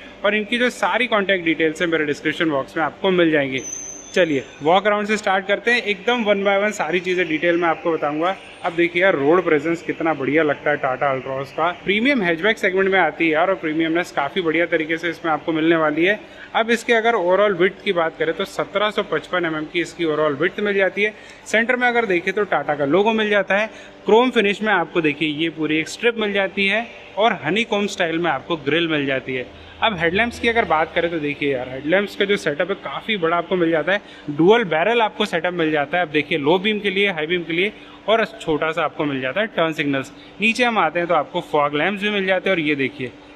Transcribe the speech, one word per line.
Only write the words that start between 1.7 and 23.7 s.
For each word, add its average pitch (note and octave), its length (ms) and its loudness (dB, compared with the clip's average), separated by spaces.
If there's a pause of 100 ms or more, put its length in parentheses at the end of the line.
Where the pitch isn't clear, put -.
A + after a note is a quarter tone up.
है F3 60 0
मेरे D#3+ 180 2
description D#3 440 -2
box C3+ 260 -2
में E3 80 0
आपको D3+ 280 -2
मिल F3 180 4
जाएंगी। C3+ 320 0 (460)
चलिए C#3+ 340 2 (200)
walk F#3 240 4
around G#3 200 0
से G#3+ 100 0
start G3 300 0
करते G3+ 240 0
हैं, A#3 120 2
एकदम G#3 420 -2
one G3+ 200 2
by G3 140 2
one G#3+ 140 0
सारी F3 280 -2
चीज़ें F3+ 280 0
detail D#3+ 280 2
में F3 120 2
आपको D#3+ 240 0
बताऊंगा। D#3 440 0 (240)
अब F3+ 120 -2
देखिए E3+ 300 0
यार F#3+ 120 4
road D#3 300 4
presence D#3+ 380 0
कितना D#3 320 -2
बढ़िया C#3 280 2
लगता D3+ 280 0
है D3 60 2
Tata C#3 340 -2
Altroz C3+ 400 -6
का, D#3+ 180 0 (160)
Premium A3 380 2
hatchback F3 360 0
segment F#3+ 320 0
में F#3+ 80 2
आती D#3+ 260 2
है D#3+ 60 4
यार, D#3+ 180 2
और F#3+ 80 2
प्रीमियमनेस E3 560 -2
काफ़ी C#3+ 300 -2
बढ़िया E3 240 2
तरीके D#3+ 320 0
से E3 120 -4
इसमें D#3+ 220 -4
आपको D3+ 200 -2
मिलने D#3+ 240 2
वाली D#3 280 2
है। G3+ 140 2 (360)
अब A3 160 0
इसके A#3+ 220 0
अगर A#3 220 2
overall F#3 440 2
width G3 260 0
की G3+ 80 0
बात E3 260 0
करें D#3+ 180 0
तो F#3+ 100 -4
सत्रह G3 440 -2
सौ G#3 140 -2
पचपन F3 400 -4
एमएम D#3 200 -4
की E3+ 160 -4
इसकी D#3+ 260 -4
overall D3+ 340 0
width F#3+ 200 -2
मिल G#3 140 0
जाती G3 280 0
है। G#3 120 -2 (320)
Center A#3 300 2
में B3 120 2
अगर A#3 180 2
देखें F3+ 280 0
तो G#3 120 0
Tata D3+ 280 0
का C#3+ 120 -2
लोगो G3 260 4
मिल A3 180 0
जाता G3 260 2
है, G#3+ 140 -2 (360)